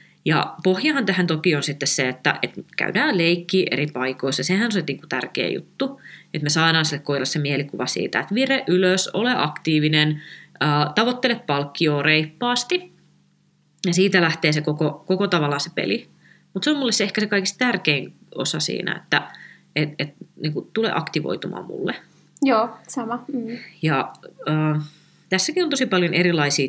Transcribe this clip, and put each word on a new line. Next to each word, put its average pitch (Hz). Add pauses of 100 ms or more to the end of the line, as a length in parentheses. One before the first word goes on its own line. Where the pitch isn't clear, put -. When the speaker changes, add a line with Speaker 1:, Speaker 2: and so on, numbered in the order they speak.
(240)
Speaker 1:
Ja 151 (100)
pohjahan 233
tähän 180
toki 160
on 143
sitten 147
se, 131
että, 139
että - (160)
käydään 247
leikkiä 175
eri 135
paikoissa. 131
Sehän 196
on 226
se 185
niinku 143
tärkeä -
juttu, - (340)
että 147
me 147
saadaan 160
sille 147
koiralle 139
se 156
mielikuva 143
siitä, -
että -
vire 262
ylös, 185
ole 240
aktiivinen, 151 (380)
ää, 147
tavoittele 240 (120)
palkkioa 147
reippaasti. 160 (920)
Ja 170
siitä 190
lähtee 160
se 151
koko, 151
koko 185
tavallaan 147
se 170
peli. - (460)
Mut 185
se 294
on 302
mulle 262
se 196
ehkä 208
se 214
kaikista 196
tärkein 175 (220)
osa 151
siinä, -
että - (540)
et, 151 (100)
et, 151 (280)
niinku, 151
tule 220
aktivoitumaan 165
mulle. - (480)
Speaker 2:
Joo, 233 (180)
sama. 240
Mm. 233 (240)
Speaker 1:
Ja, 147 (340)
ää, 156 (480)
tässäkin 311
on 311
tosi 262
paljon 180
erilaisia 151